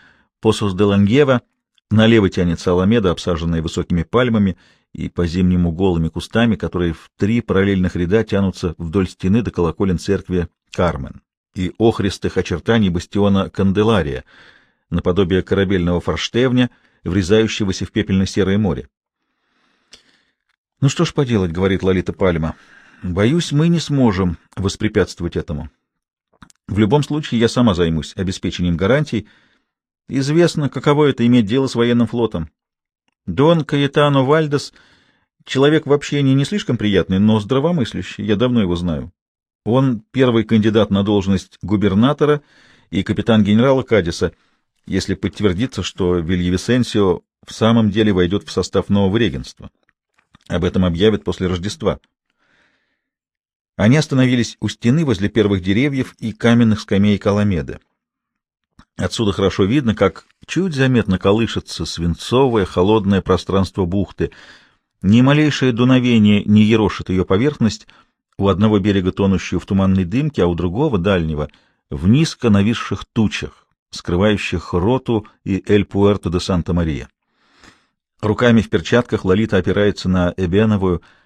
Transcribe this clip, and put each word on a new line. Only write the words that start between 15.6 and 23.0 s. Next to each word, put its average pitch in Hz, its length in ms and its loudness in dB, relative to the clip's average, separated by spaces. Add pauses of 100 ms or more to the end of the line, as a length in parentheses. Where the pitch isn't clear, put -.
форштевня, 123 720 -2 (320)
врезающегося 98 800 0
в - 60 -16
пепельно-серое 95 680 0
море. 80 320 -4 (1900)
«Ну 139 80 2
что 170 160 0
ж - 80 -10
поделать», — 117 400 0
говорит 92 300 0
Лолита 95 280 0
Пальма, — 82 440 -2 (480)